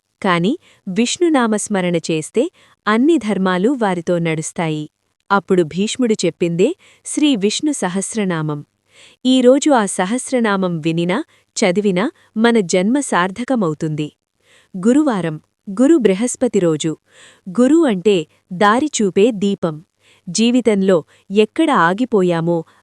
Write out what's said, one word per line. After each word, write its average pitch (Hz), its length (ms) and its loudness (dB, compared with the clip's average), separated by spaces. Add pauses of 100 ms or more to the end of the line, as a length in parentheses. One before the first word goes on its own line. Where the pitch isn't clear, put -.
(220)
కాని 185 360 0 (300)
విష్ణునామస్మరణ 214 1080 -2
చేస్తే 165 540 -4 (360)
అన్ని 254 320 2
ధర్మాలు 190 640 0
వారితో 180 360 -2
నడుస్తాయి." 160 720 -4 (420)
అప్పుడు 190 300 2
భీష్ముడు 208 520 -2 (120)
చెప్పిందే 175 480 0 (300)
శ్రీ 285 320 0
విష్ణు 202 360 -2
సహస్రనామం. 175 920 -4 (640)
ఈరోజు 262 440 4
ఆ 226 160 4
సహస్రనామం 196 960 -2
వినినా, 170 440 -2 (320)
చదివినా 202 540 0 (260)
మన 233 240 2
జన్మ 196 400 0
సార్థకమవుతుంది. 175 1120 -4 (640)
గురువారం, 196 640 0 (300)
గురు 262 260 4
బృహస్పతి 214 640 0
రోజు. 160 380 -2 (640)
గురు 269 160 6
అంటే 202 500 2 (260)
దారి 214 380 2 (120)
చూపే 202 280 2
దీపం. 185 540 -4 (440)
జీవితంలో 208 760 2 (260)
ఎక్కడ 214 400 2
ఆగిపోయామో 175 920 0 (180)